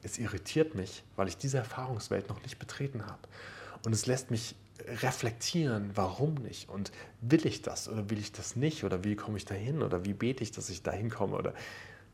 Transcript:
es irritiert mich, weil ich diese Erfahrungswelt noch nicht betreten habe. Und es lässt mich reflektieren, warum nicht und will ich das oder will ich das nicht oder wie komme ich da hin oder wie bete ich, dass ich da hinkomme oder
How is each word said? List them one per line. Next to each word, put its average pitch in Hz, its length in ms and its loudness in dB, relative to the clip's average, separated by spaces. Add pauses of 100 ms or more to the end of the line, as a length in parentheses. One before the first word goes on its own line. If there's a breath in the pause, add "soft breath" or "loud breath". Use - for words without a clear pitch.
es - 160 -8
irritiert 120 560 2
mich, 95 300 -4 (120)
weil 98 120 4
ich - 80 -4
diese 135 220 2
Erfahrungswelt 117 720 0
noch 107 120 -6
nicht - 160 -10
betreten 135 460 -4
habe. - 160 -10 (640 loud breath)
Und 113 80 4
es 110 140 2
lässt 127 240 2
mich 117 260 0 (460)
reflektieren, 123 920 2
warum 120 400 4
nicht 113 340 -6
und 98 240 -4 (280 loud breath)
will 156 260 8
ich - 160 0
das - 260 -4
oder 107 220 -2
will 107 80 2
ich 101 140 -4
das - 240 -6
nicht 151 280 2
oder 92 200 2
wie 104 120 4
komme 104 200 -2
ich 92 80 -4
da 104 100 -4
hin 123 280 0
oder 90 220 2
wie 101 80 2
bete 117 300 2
ich, 107 100 -4
dass - 180 -6
ich 87 120 -8
da - 100 0
hinkomme 101 440 0
oder - 160 0 (600 loud breath)